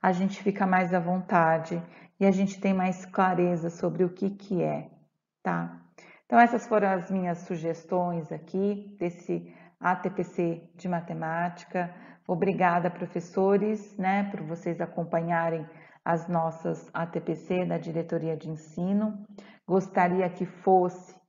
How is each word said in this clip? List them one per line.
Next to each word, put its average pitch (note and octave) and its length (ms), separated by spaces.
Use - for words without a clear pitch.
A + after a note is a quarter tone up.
a F#3 120
gente F#3+ 300
fica G3 240
mais F#3 280
à F3+ 60
vontade E3+ 800
e G3 60
a G3 60
gente G3 300
tem G3 120
mais F#3 320
clareza F3 640
sobre E3+ 340
o F3+ 60
que G3 220
que F#3 320
é, D3 260
tá? E2+ 360
Então, A#3 160
essas A#3+ 260
foram G#3 220
as F3+ 220
minhas F3+ 280
sugestões E3+ 960
aqui G3 680
desse E3+ 540
A F3+ 180
T F#3 120
P F3+ 160
C E3+ 520
de - 120
matemática. E3+ 1040
Obrigada, F3+ 600
professores, G3 1120
né, G3 320
por - 120
vocês E3 380
acompanharem E3 880
as E3 260
nossas E3 680
A D#3+ 100
T E3+ 160
P E3 140
C F3+ 320
da E3+ 100
Diretoria E3 640
de D3 100
Ensino. G3 760
Gostaria F#3 640
que F3 160
fosse F3+ 680